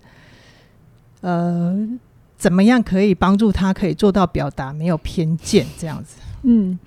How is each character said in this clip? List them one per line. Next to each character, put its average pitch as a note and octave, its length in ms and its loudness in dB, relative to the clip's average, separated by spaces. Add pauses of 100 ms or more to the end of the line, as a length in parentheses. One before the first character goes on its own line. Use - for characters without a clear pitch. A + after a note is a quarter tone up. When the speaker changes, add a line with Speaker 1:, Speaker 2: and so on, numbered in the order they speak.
(1200)
Speaker 1:
呃， F3 640 -2 (480)
怎 F#3 160 0
么 F#3+ 120 4
样 A#3+ 180 6
可 F#3+ 180 0
以 G3+ 140 4
帮 F#3 240 2
助 G#3 140 2
他 F#3+ 200 0
可 F#3+ 160 -2
以 D#3 60 -2
做 G3+ 180 2
到 F#3 140 2
表 C#3+ 240 -4
达 C3+ 240 -10
没 D#3 140 -4
有 E3+ 100 0
偏 D#3+ 400 -4
见 - 260 2 (140)
这 - 80 -12
样 C#3+ 180 -10
子？ - 140 -20 (240)
Speaker 2:
嗯， G#3 460 2